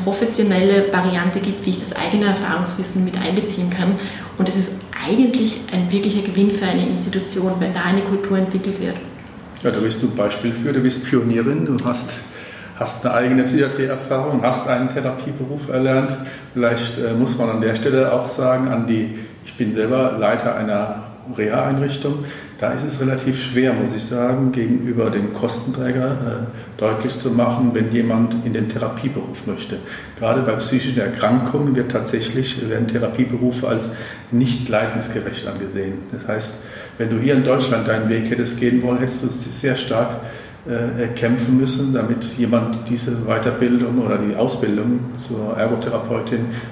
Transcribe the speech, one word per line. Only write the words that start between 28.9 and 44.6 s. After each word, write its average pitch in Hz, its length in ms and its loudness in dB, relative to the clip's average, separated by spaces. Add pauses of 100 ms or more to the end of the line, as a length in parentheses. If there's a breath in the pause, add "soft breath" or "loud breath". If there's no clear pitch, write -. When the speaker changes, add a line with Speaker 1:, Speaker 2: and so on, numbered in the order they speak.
Speaker 2:
möchte. - 300 -6 (420 loud breath)
Gerade 117 220 2
bei 110 140 0
psychischen 123 460 0
Erkrankungen 127 760 2
wird 120 160 0
tatsächlich, 120 800 -2
werden 113 180 0
Therapieberufe 120 800 0
als 110 260 -2 (380 loud breath)
nicht 120 380 2
leidensgerecht 110 760 -2
angesehen. 98 520 -4 (140)
Das - 140 -8
heißt, - 360 -4 (340 loud breath)
wenn 107 140 -2
du 113 80 2
hier 139 160 4
in 123 100 6
Deutschland 123 440 2
deinen 110 200 2
Weg 113 220 0
hättest - 280 -2
gehen 123 240 4
wollen, 123 180 2
hättest 127 220 -2
du 123 60 -2
sehr - 480 -2
stark, 117 400 0 (520 loud breath)
äh, 120 460 -2
kämpfen 120 420 2
müssen, 135 380 2
damit 117 280 0 (140)
jemand 117 540 0
diese 123 220 0 (120)
Weiterbildung 120 800 2
oder 104 140 2
die 104 180 0
Ausbildung 117 640 0 (160)